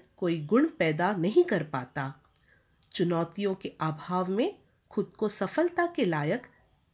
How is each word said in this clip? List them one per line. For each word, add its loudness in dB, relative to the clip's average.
कोई -2
गुण 4
पैदा 0
नहीं 4
कर 0
पाता, -6
चुनौतियों -2
के -12
अभाव -2
में -2
खुद -4
को -2
सफलता 0
के 0
लायक 0